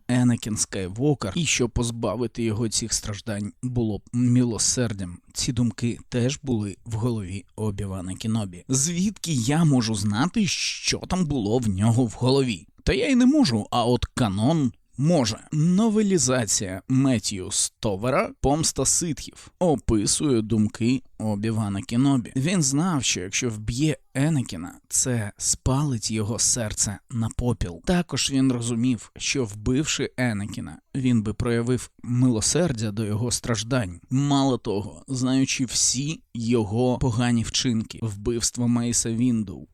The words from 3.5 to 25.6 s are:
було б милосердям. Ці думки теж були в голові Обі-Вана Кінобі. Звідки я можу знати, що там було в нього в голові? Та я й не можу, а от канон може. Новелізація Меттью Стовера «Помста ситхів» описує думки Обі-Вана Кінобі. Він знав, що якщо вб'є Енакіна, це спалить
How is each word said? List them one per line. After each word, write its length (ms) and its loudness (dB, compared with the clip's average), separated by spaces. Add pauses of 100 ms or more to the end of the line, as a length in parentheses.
було 360 -2
б 40 -16 (100)
милосердям. 1040 0 (140)
Ці 200 -4
думки 460 -2 (100)
теж 340 -2
були 420 -2
в 80 -12
голові 520 -4 (120)
Обі-Вана 580 -6
Кінобі. 540 -4
Звідки 640 -2
я 320 2
можу 300 4
знати, 520 0
що 520 -4
там 280 -2
було 320 2
в 100 0
нього 360 4
в 140 -2
голові? 480 2 (180)
Та 100 2
я 140 0
й 60 4
не 120 6
можу, 440 4
а 140 2
от 200 2
канон 680 2 (260)
може. 400 2 (140)
Новелізація 1400 2
Меттью 640 2
Стовера 800 -2 (100)
«Помста 440 0
ситхів» 760 -4
описує 840 2
думки 600 0 (160)
Обі-Вана 640 -2
Кінобі. 540 0
Він 260 2
знав, 420 0
що 160 -2
якщо 300 -4
вб'є 460 -2 (180)
Енакіна, 600 -2 (140)
це 480 -2
спалить 760 0